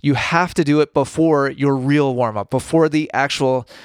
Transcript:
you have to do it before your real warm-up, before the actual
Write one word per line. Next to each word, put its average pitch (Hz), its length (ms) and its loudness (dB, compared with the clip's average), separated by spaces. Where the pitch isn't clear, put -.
you 143 120 2
have 170 400 -2
to 170 100 0
do 147 160 2
it 147 140 0
before 143 560 0
your 139 260 0
real 135 400 0
warm-up, 110 340 -4
before 156 380 0
the 156 260 -2
actual 131 540 -2